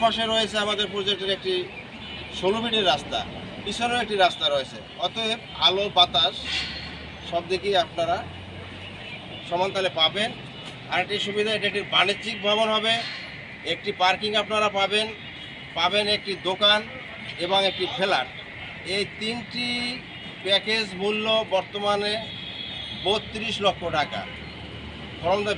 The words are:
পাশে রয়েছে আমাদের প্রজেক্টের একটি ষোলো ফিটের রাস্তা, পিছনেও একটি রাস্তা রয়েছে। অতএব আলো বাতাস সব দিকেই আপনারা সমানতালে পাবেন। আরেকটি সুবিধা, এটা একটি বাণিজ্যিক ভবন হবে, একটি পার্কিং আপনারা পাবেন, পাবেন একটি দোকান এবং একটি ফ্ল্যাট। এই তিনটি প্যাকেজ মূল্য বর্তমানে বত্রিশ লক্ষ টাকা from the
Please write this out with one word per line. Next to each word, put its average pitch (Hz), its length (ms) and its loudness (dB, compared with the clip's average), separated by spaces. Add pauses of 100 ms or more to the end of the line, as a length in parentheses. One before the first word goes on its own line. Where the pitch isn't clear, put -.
পাশে 220 220 4
রয়েছে 220 300 2 (100)
আমাদের 208 280 0
প্রজেক্টের 196 440 0
একটি 185 160 -2 (840)
ষোলো 190 220 4
ফিটের 220 300 4
রাস্তা, 135 280 0 (420)
পিছনেও 240 420 0
একটি 214 140 -2
রাস্তা 175 300 4
রয়েছে। 131 300 0 (280)
অতএব 220 340 -2 (260)
আলো 190 200 4 (100)
বাতাস 180 400 6 (920)
সব 170 220 0
দিকেই 190 360 2
আপনারা 170 320 0 (1300)
সমানতালে 190 400 2 (100)
পাবেন। 175 300 4 (600)
আরেকটি 180 300 2
সুবিধা, 208 320 0
এটা 208 180 2
একটি 196 220 0
বাণিজ্যিক 202 500 2
ভবন 214 340 4
হবে, 220 180 4 (800)
একটি 185 160 -2 (120)
পার্কিং 185 300 4 (120)
আপনারা 214 240 4 (120)
পাবেন, 208 280 2 (680)
পাবেন 180 320 4
একটি 202 260 0 (100)
দোকান 208 360 6 (600)
এবং 180 260 4
একটি 185 200 0 (100)
ফ্ল্যাট। 156 320 2 (680)
এই 202 80 2 (140)
তিনটি 233 500 -4 (760)
প্যাকেজ 202 420 2 (160)
মূল্য 214 240 0 (240)
বর্তমানে 202 640 2 (920)
বত্রিশ 214 520 -2 (100)
লক্ষ 185 160 2 (160)
টাকা 127 240 -2 (960)
from 185 240 2
the 208 140 0